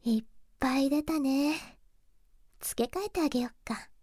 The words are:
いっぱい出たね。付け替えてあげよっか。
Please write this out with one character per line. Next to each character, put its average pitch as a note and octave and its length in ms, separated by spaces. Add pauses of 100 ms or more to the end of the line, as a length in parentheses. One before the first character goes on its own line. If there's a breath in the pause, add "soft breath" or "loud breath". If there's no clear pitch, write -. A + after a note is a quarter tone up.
い A3 180
っ A3+ 40 (340)
ぱ C4 200
い C#4 100
出 D4 140
た D#4+ 160
ね。 C#4+ 600 (800)
付 - 280
け - 100
替 G4 60
え G#4 60
て F4+ 100
あ D4+ 80
げ B3 120
よ A#3+ 100
っ - 40 (100)
か。 - 260 (120)